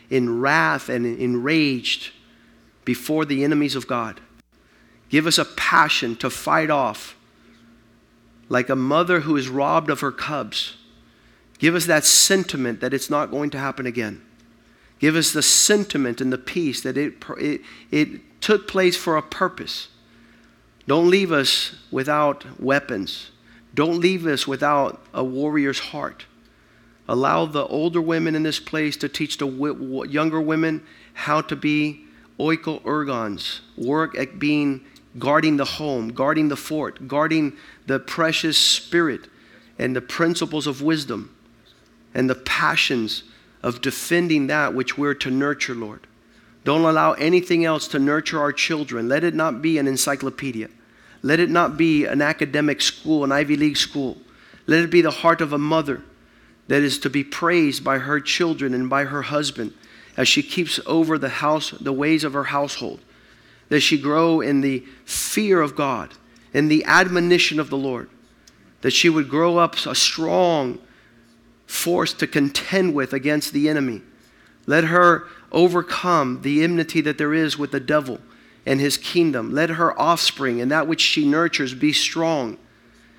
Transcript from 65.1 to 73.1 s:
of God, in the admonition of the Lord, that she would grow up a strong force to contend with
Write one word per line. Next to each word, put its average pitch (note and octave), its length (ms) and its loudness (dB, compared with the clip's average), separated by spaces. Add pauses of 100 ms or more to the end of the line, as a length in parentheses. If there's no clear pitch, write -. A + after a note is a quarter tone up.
of C#3 140 -2
God, C3 380 -4 (400)
in C#3+ 140 2
the D3+ 180 4
admonition F3 760 4
of C3+ 100 -4
the C#3 80 -2
Lord, C3 320 -4 (720)
that B2+ 100 0
she - 180 4
would D3+ 200 2
grow E3+ 280 2
up E3 280 2
a B2+ 100 -4
strong D#3+ 840 2 (840)
force - 480 0
to - 140 -2
contend D#3 680 0
with C#3 200 -2